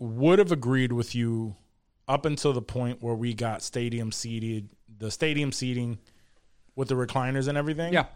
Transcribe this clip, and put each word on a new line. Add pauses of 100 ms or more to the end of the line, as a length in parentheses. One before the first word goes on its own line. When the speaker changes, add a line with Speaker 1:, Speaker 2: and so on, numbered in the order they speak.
Speaker 1:
would
have
agreed
with
you (540)
up
until
the
point
where
we
got
stadium
seated, (280)
the
stadium
seating (760)
with
the
recliners
and
everything.
Speaker 2:
Yeah.